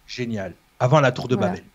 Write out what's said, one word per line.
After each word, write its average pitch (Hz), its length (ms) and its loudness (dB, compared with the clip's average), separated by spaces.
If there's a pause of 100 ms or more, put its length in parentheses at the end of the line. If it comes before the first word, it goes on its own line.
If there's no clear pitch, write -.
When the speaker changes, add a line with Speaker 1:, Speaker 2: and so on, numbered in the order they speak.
Speaker 1:
Génial. 107 480 -8 (260)
Avant 131 200 4
la 131 120 4
tour 135 160 -8
de 190 80 2
Speaker 2:
Voilà. 185 180 -2
Speaker 1:
Babel. - 220 -12